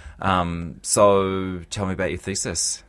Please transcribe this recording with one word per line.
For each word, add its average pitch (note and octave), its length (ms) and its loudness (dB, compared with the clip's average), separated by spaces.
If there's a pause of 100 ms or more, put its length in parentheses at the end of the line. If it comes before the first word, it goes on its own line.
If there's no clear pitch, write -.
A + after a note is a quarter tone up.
(200)
Um, E2+ 640 -2
so F#2+ 800 4 (100)
tell G2+ 160 -4
me F#2+ 60 -2
about F2+ 180 -2
your F2 80 -4
thesis. - 720 -4